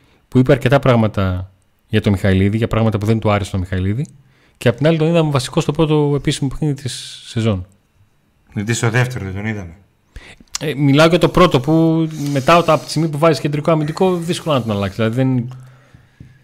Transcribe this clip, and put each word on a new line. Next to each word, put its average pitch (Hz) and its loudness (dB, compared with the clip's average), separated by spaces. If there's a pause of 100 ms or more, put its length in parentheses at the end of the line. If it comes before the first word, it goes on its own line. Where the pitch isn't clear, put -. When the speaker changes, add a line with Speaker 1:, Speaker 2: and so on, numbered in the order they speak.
(280)
Speaker 1:
που - -2
είπε 127 4
αρκετά 135 2
πράγματα 104 0 (360)
για 107 0
τον 104 2
Μιχαηλίδη, 98 2
για 113 -2
πράγματα 110 0
που 104 -4
δεν 113 2
του 107 0
άρεσε 101 -2
τον 98 -4
Μιχαηλίδη. 95 -4 (520)
Και - -4
απ' 117 2
την 147 0
άλλη 165 2
τον 156 0
είδαμε 165 2
βασικό - -2
στο 147 -2
πρώτο 151 0
επίσημο 143 -2
παιχνίδι 143 -4
της - -12
σεζόν. 110 -2 (840)
Speaker 2:
Γιατί 110 -4
στο 117 -2
δεύτερο 123 -2
δεν 92 -8
τον 101 -8
είδαμε. 98 -8 (840)
Speaker 1:
Ε, 147 -6
μιλάω 143 4
για 170 4
το 165 2
πρώτο, 170 4
που 160 2 (240)
μετά, 139 2
όταν, 165 2
από 139 -2
τη - -14
στιγμή 160 -2
που 147 -6
βάζεις 160 2
κεντρικό 147 -2
αμυντικό, 160 0
δύσκολο 165 -4
να 123 0
τον 110 -4
αλλάξει. 98 -4
Δηλαδή 113 -2
δεν, 127 -2 (880)